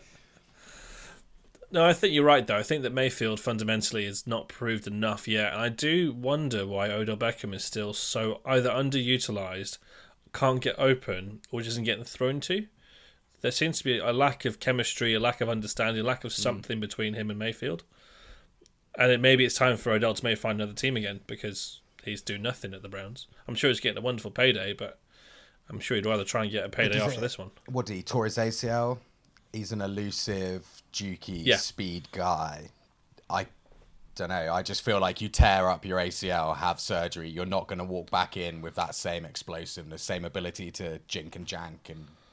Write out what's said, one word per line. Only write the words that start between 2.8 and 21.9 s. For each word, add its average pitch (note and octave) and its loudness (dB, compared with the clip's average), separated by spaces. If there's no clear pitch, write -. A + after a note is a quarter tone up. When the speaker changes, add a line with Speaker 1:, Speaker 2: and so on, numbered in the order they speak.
Speaker 1:
that B2 0
Mayfield A#2+ 2
fundamentally A2 0
is G2 -6
not A#2 -2
proved A2+ -4
enough G#2 -2
yet. G#2+ 2
And G#2 -4
I A#2+ 0
do D3+ 2
wonder B2 0
why G2 0
Odell G#2+ 0
Beckham A2+ -2
is F#2 -6
still G#2 -4
so A2 -2
either B2+ 4
underutilized, A#2+ 0
can't B2+ 2
get - 0
open, G#2+ 2
or A#2 -4
just A2+ -4
isn't A#2 -2
getting A2+ -2
thrown C3+ -2
to. G#3 -2
There B2 2
seems D#3+ 0
to - -4
be B2 2
a A2 2
lack C3 2
of A2 -4
chemistry, B2 0
a G#2+ 2
lack A#2 0
of A2+ 0
understanding, A2 0
a A2+ -2
lack B2 -2
of A#2 -8
Speaker 2:
Mm. - -4
Speaker 1:
something A2+ -2
between G#2+ -4
him G#2+ -4
and G#2 -6
Mayfield. B2 -4
And B2+ 8
it, A#2+ 4
maybe C3 8
it's A#2 2
time B2+ 4
for A2+ 0
Odell A2 4
to - -4
maybe A2+ 2
find G#2+ -2
another G#2 -4
team C3+ 0
again G2+ -4
because - -8